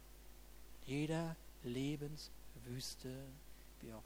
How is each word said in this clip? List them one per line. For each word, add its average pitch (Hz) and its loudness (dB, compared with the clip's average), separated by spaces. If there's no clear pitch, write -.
jeder 160 6
Lebenswüste, 135 0
wie 113 -4
auch 107 -4